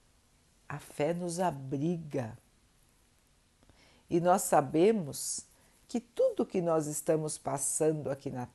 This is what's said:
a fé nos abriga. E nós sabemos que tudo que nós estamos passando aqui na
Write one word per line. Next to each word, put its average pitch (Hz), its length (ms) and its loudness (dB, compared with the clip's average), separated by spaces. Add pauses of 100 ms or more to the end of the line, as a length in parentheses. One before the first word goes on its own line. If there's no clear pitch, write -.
(680)
a 151 120 -10
fé 147 340 -2
nos 175 260 -6
abriga. 143 1000 -4 (1700)
E 170 100 2
nós 180 240 4
sabemos 160 1040 2 (420)
que 233 140 -4
tudo 466 460 0
que 185 160 -2
nós 160 240 2
estamos 156 500 0
passando 147 720 0
aqui 139 200 -6
na 123 240 -8